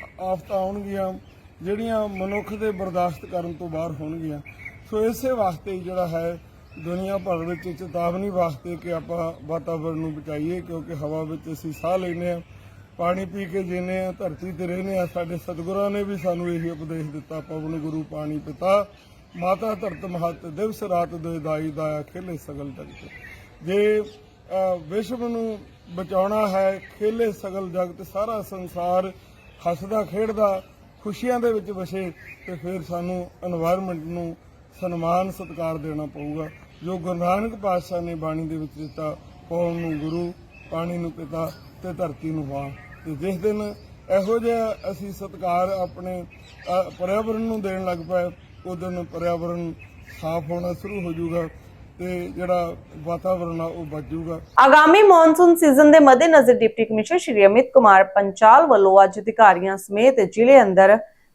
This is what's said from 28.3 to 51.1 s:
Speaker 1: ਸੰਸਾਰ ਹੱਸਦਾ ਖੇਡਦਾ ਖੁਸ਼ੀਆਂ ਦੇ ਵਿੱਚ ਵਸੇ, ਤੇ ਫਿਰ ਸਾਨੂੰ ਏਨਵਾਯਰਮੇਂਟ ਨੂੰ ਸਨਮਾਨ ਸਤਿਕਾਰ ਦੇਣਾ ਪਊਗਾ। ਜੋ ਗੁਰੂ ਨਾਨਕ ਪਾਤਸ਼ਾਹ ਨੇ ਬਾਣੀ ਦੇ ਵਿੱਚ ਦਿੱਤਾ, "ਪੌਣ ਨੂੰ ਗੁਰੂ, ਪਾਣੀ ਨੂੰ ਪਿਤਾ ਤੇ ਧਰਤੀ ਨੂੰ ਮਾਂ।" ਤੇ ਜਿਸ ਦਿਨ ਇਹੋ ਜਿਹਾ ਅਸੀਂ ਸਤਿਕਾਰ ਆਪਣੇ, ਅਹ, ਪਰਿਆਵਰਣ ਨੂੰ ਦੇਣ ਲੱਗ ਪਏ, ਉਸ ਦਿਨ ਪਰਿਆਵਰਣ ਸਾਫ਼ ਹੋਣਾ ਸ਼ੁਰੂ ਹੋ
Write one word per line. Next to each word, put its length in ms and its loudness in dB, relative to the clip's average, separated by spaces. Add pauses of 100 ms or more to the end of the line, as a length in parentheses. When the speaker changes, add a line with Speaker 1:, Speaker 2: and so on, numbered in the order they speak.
Speaker 1:
ਸੰਸਾਰ 680 -4 (580)
ਹੱਸਦਾ 340 -4
ਖੇਡਦਾ 600 -2 (400)
ਖੁਸ਼ੀਆਂ 360 -4
ਦੇ 140 0
ਵਿੱਚ 180 -6
ਵਸੇ, 400 -8 (360)
ਤੇ 80 -10
ਫਿਰ 260 -8
ਸਾਨੂੰ 460 -8 (180)
ਏਨਵਾਯਰਮੇਂਟ 600 -2
ਨੂੰ 300 -8 (460)
ਸਨਮਾਨ 500 -2
ਸਤਿਕਾਰ 460 -8
ਦੇਣਾ 280 -8
ਪਊਗਾ। 440 -10 (340)
ਜੋ 140 -6
ਗੁਰੂ 160 -6
ਨਾਨਕ 420 -2
ਪਾਤਸ਼ਾਹ 460 -4
ਨੇ 140 -8
ਬਾਣੀ 320 -6
ਦੇ 100 -8
ਵਿੱਚ 200 -10
ਦਿੱਤਾ, 400 -10 (320)
"ਪੌਣ 240 -2
ਨੂੰ 240 -6
ਗੁਰੂ, 360 -6 (380)
ਪਾਣੀ 260 -6
ਨੂੰ 140 -6
ਪਿਤਾ 400 -8 (320)
ਤੇ 100 -10
ਧਰਤੀ 380 -6
ਨੂੰ 160 -6
ਮਾਂ।" 220 -8 (360)
ਤੇ 100 -8
ਜਿਸ 220 -6
ਦਿਨ 360 -4 (360)
ਇਹੋ 300 0
ਜਿਹਾ 360 -2 (160)
ਅਸੀਂ 200 -12
ਸਤਿਕਾਰ 580 -2
ਆਪਣੇ, 540 -6
ਅਹ, 760 -4
ਪਰਿਆਵਰਣ 420 -2
ਨੂੰ 200 -4
ਦੇਣ 240 -6
ਲੱਗ 120 -2
ਪਏ, 340 -4 (340)
ਉਸ 120 -8
ਦਿਨ 260 -8
ਪਰਿਆਵਰਣ 680 -4 (500)
ਸਾਫ਼ 300 -6
ਹੋਣਾ 220 -4
ਸ਼ੁਰੂ 280 -10
ਹੋ 120 -6